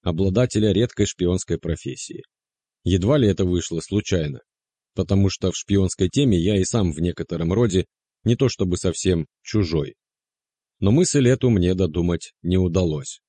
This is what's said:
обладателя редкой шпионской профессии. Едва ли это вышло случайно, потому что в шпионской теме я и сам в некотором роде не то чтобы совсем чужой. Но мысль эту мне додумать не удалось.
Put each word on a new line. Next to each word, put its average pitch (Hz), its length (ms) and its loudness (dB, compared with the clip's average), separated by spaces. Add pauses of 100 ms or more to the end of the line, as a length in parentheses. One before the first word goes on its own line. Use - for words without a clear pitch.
обладателя 98 680 0
редкой 104 340 0
шпионской 87 520 -2
профессии. - 640 -10 (600)
Едва 95 340 2
ли 123 100 4
это 95 180 0
вышло 85 360 -2
случайно, 85 600 -4 (540)
потому 98 340 2
что 92 220 -4
в - 60 -10
шпионской 95 520 0
теме 131 280 2
я 98 200 0
и 92 60 2
сам 95 280 0
в 73 80 -10
некотором 85 520 -4
роде 95 340 0 (380)
не 120 120 2
то 127 140 2
чтобы 90 280 -2
совсем 85 500 -2 (140)
чужой. 80 540 -2 (840)
Но 101 120 2
мысль 143 360 4
эту 127 220 2
мне 92 240 2
додумать 87 680 -2
не 90 160 0
удалось. 87 720 -2